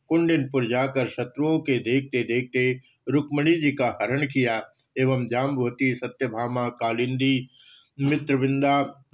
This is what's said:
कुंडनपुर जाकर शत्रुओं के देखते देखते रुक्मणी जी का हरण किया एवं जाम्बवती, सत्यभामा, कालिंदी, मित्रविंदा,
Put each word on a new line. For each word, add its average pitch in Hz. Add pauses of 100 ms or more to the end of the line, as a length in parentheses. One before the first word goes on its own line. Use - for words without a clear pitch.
कुंडनपुर 143
जाकर 131
शत्रुओं 147
के 135
देखते 123
देखते 127 (300)
रुक्मणी 147
जी 151
का 127
हरण 131
किया 120 (360)
एवं 131
जाम्बवती, 127
सत्यभामा, 120
कालिंदी, 127 (520)
मित्रविंदा, 139